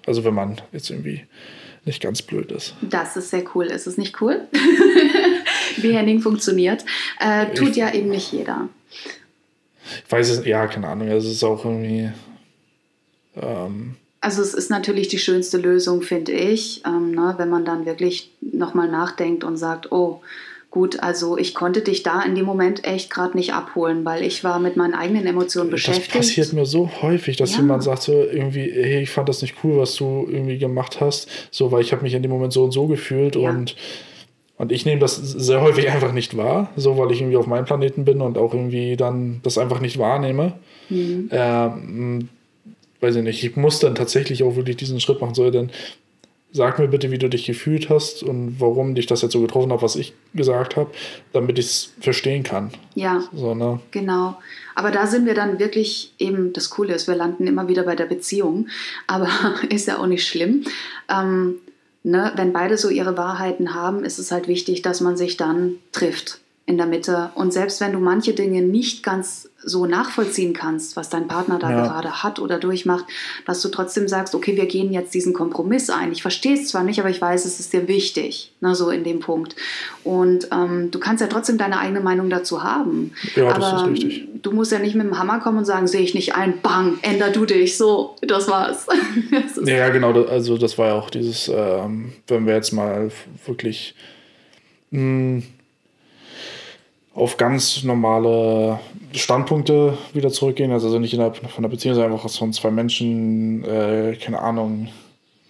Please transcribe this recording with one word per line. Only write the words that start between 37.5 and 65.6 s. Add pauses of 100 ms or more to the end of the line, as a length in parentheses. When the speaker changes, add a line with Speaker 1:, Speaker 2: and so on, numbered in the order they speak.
Speaker 1:
Planeten
bin
und
auch
irgendwie
dann
das
einfach
nicht
wahrnehme. (340)
Speaker 2:
Mhm.
Speaker 1:
Ähm, (720)
weiß
ich
nicht,
ich
muss
dann
tatsächlich
auch
wirklich
diesen
Schritt
machen,
so,
dann (800)
sag
mir
bitte,
wie
du
dich
gefühlt
hast
und
warum
dich
das
jetzt
so
getroffen
hat,
was
ich (180)
gesagt
hab, (400)
damit
ich's
verstehen
kann. (240)
Speaker 2:
Ja. (100)
Speaker 1:
So,
ne? (100)
Speaker 2:
Genau. (360)
Aber
da
sind
wir
dann
wirklich
eben,
das
Coole
ist,
wir
landen
immer
wieder
bei
der
Beziehung, (380)
aber (200)
<laughs>
ist
ja
auch
nicht
schlimm. (460)
Ähm, (460)
ne,
wenn
beide
so
ihre
Wahrheiten
haben,
ist
es
halt
wichtig,
dass
man
sich
dann (180)